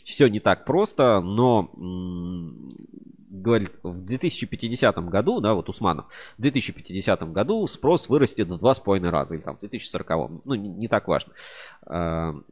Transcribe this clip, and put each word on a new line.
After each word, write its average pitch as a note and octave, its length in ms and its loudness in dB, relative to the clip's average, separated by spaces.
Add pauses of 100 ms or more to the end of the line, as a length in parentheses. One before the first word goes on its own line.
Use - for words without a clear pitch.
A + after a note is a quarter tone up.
все - 220 4
не G#2 120 0
так - 260 2
просто, C3+ 540 4
но, G#2 560 2
м, F2 1000 -10 (500)
говорит, G2+ 440 0 (100)
в F2+ 240 -10
две B2 140 -4
тысячи - 260 -2
пятидесятом A2 640 0
году, B2+ 320 0
да, G#2+ 140 2
вот E2+ 120 -4
Усманов, F2+ 380 -2 (320)
в A2 40 -16
две C#3 100 4
тысячи - 200 -2
пятидесятом F2 640 -2
году F#3+ 320 2
спрос D#3 420 2
вырастет A#2+ 420 2
в F2 100 -8
два G#2 160 4
с - 40 -4
половиной F#2+ 300 2
раза, D#2 240 0
или D#2 80 -6
там - 160 -10
в - 20 -20
две G2+ 100 -14
тысячи - 200 -10
сороковом, E2 560 -4
ну, C3+ 80 -4
не, G#2 160 -4
не G2 180 -8
так G#2+ 200 0
важно. - 260 0 (540)
А, E2 480 -2 (160)